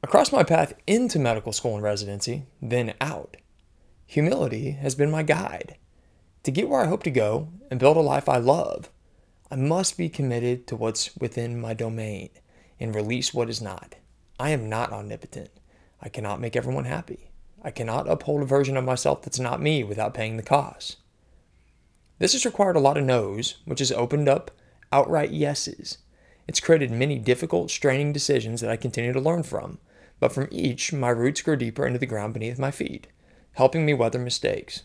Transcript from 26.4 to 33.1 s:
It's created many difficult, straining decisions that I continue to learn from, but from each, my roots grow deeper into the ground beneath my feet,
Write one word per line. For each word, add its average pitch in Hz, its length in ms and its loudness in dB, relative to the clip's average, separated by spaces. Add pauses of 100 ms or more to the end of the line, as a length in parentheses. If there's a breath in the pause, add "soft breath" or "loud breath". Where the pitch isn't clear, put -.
It's - 120 0
created 147 320 4
many 127 280 0
difficult, 123 500 0
straining 143 420 2
decisions 120 480 0
that 113 120 -2
I 113 40 0
continue 120 380 -2
to 135 80 2
learn 165 220 0
from, - 340 -8 (420 soft breath)
but 123 120 2
from 135 200 -2
each, - 420 -2
my 131 160 0
roots 123 320 2
grow 156 140 2
deeper 123 300 -2
into 123 140 0
the 131 80 0
ground 107 260 -4
beneath 117 240 -6
my 135 140 -2
feet, - 360 -8 (460 soft breath)